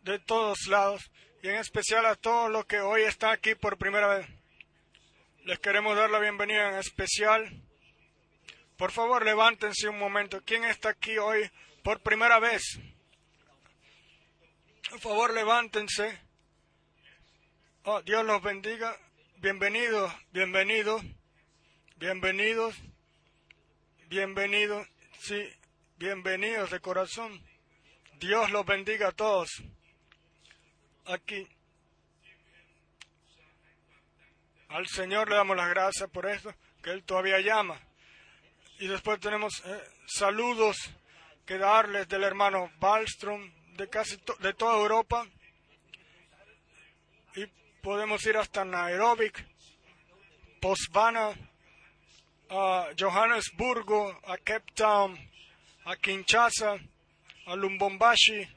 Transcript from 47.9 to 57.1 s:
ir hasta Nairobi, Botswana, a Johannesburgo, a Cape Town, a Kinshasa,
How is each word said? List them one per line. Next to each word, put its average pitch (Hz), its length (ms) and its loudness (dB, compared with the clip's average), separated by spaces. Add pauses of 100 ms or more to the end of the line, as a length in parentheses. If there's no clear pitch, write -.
ir 220 100 4
hasta 202 300 -2
Nairobi, 190 640 0 (1300)
Botswana, 214 720 2 (1160)
a 185 480 0
Johannesburgo, 208 1300 2
a 185 120 -8
Cape - 380 -6
Town, 202 440 4 (680)
a 185 100 -6
Kinshasa, 208 840 2 (720)